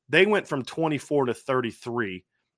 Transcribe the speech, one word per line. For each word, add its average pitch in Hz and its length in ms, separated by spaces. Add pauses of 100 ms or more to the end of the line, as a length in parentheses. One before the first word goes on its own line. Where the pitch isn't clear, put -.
they 165 180
went 208 200
from 135 180
twenty-four 147 640
to 117 80
thirty-three." 117 880 (340)